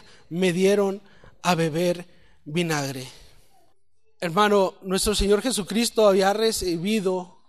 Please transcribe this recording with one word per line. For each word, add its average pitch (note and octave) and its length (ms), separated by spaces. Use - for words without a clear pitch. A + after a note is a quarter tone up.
me F3+ 220
dieron G3 500
a F3+ 140
beber E3+ 500
vinagre". D3 640
Hermano, G3 600
nuestro F#3+ 340
Señor G3+ 260
Jesucristo A3 640
había G3 280
recibido F#3+ 1000